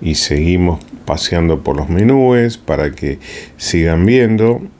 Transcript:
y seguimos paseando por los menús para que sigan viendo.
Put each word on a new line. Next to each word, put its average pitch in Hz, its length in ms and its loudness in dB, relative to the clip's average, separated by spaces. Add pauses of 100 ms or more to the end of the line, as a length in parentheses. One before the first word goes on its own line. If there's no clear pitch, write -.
y 78 140 -2
seguimos 85 640 0 (260)
paseando 80 560 0
por 71 160 -2
los 73 100 -6
menús 120 720 2
para 73 340 -2
que 69 260 -6 (380)
sigan 82 480 0
viendo. 113 560 2 (180)